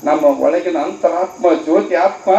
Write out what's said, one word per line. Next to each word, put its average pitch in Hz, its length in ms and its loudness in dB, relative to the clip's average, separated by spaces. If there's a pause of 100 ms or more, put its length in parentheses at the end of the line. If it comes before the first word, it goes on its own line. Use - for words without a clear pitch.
ನಮ್ಮ 151 220 0
ಒಳಗಿನ 147 520 0
ಅಂತರಾತ್ಮ, 170 760 -2 (100)
ಜ್ಯೋತಿ 180 320 0
ಆತ್ಮ 185 440 0